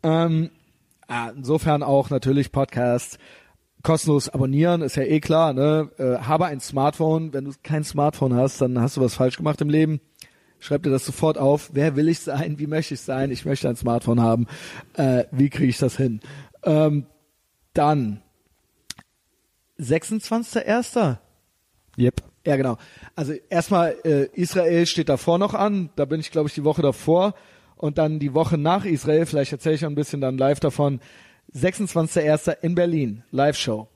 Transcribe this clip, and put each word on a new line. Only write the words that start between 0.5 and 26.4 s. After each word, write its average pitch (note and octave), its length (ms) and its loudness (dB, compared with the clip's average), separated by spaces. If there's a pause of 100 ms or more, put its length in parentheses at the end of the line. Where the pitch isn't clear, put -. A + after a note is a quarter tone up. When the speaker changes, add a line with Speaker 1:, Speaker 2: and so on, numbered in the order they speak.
Speaker 1:
ja, A#2 220 -6
insofern C#3+ 540 0
auch C#3 260 2
natürlich C#3 420 0
Podcast B2 680 -2 (640)
kostenlos D3+ 460 2
abonnieren, D3+ 520 2
ist C3+ 140 -4
ja C3+ 80 0
eh D3+ 160 2
klar, D#3 340 2
ne? D3 360 2 (100)
Äh, B2 260 0
habe D#3+ 220 2
ein C#3+ 120 -6
Smartphone. D#3 760 -2
Wenn C#3 120 -4
du C#3+ 60 -10 (100)
kein D3+ 220 -2
Smartphone C#3+ 520 0
hast, C3 260 2
dann B2 200 0
hast C3 160 0
du C#3 40 2
was B2 120 2
falsch C3 240 0
gemacht D3+ 240 -2
im D3 80 0
Leben. D#3 320 2 (580)
Schreib C#3+ 240 -4
dir C#3+ 60 0
das C3+ 160 0
sofort D#3 320 0
auf. C#3+ 360 2
Wer C#3+ 220 0
will D3+ 140 2
ich E3 120 0
sein? D3 360 -4
Wie D3 100 -6
möchte D#3 280 -4
ich - 60 -12
sein? C3+ 300 -4
Ich A#2+ 140 -8
möchte C#3 240 -2
ein A#2 60 -2
Smartphone A#2+ 460 0
haben. A#2 260 2 (460)
Äh, B2+ 380 2
wie C#3 180 2
kriege C#3 200 0
ich B2 100 -2
das C3 180 0
hin? A#2+ 220 -2 (440)
Ähm, D3+ 420 2 (680)
dann C#3 460 2 (1600)
sechsundzwanzigster A3 880 -4
erster. G#3+ 560 0 (760)
Speaker 2:
Yep. B2 240 2 (240)
Speaker 1:
Ja, D3 100 2
genau. C3 220 -2 (380)
Also D3 180 -6 (160)
erstmal, E3+ 540 0
äh, C#3+ 300 2
Israel E3+ 520 2
steht E3 240 -2
davor E3+ 280 2
noch G3+ 160 0
an. G3 420 0
Da C#3+ 100 0
bin D3+ 140 -4
ich, - 120 -10
glaub D3+ 160 0